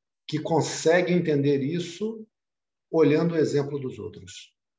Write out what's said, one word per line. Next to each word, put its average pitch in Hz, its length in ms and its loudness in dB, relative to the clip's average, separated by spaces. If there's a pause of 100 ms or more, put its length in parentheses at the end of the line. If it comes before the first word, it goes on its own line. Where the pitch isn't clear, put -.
(260)
que 147 120 -4
consegue 165 760 2
entender 143 500 2
isso 175 640 -6 (640)
olhando 160 440 4
o 165 40 0
exemplo 143 400 0
dos 123 200 -8
outros. - 560 -16 (240)